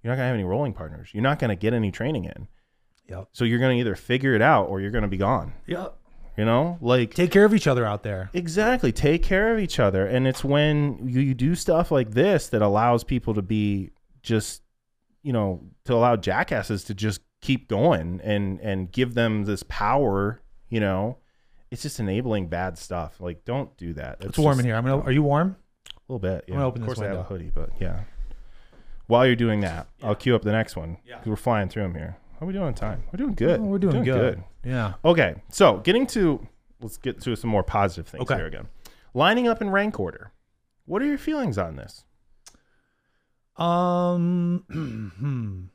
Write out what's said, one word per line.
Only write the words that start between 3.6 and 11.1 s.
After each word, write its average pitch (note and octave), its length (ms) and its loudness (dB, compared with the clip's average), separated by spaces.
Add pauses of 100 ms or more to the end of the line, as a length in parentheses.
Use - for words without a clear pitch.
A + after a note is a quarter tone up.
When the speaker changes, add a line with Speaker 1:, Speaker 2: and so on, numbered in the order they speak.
Speaker 1:
either A#2 200 0
figure C3 380 0
it G#2+ 80 4
out B2 280 6
or G2 120 -4
you're G2+ 100 -4
gonna A2 160 0
be F#2+ 100 -2
gone. G2 360 0 (140)
Speaker 2:
Yep. F3+ 280 -8 (420)
Speaker 1:
You G#2+ 80 0
know, D3 340 2
like, A#2+ 360 2
Speaker 2:
Take F3 160 2
care G3 120 8
of G#3+ 100 8
each F3 140 4
other B2 180 2
out G#2 180 -4
there. F#2+ 300 -6
Speaker 1:
Exactly. F3+ 600 0
Take D#3+ 300 4
care G3+ 300 2
of A3 60 0
each F3+ 180 -2
other. G2 280 4
And B2+ 200 0
it's C3 160 0
when D3 640 2
you, B2+ 140 0